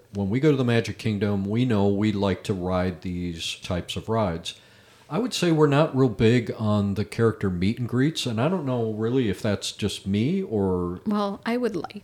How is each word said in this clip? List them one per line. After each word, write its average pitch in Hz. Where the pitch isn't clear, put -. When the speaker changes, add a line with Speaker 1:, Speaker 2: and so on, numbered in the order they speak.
Speaker 1:
when 101
we 117
go 151
to 139
the 131
Magic 117
Kingdom, 104
we 113
know 104
we 101
like 98
to 110
ride 90
these 87
types -
of 87
rides. 98
I 151
would 247
say 175
we're 156
not 143
real 131
big 113
on 104
the 101
character 110
meet 92
and 123
greets, 135
and 113
I 135
don't 180
know 120
really 113
if 92
that's 104
just -
me 117
or 92
Speaker 2:
Well, 208
I 233
would 233
like -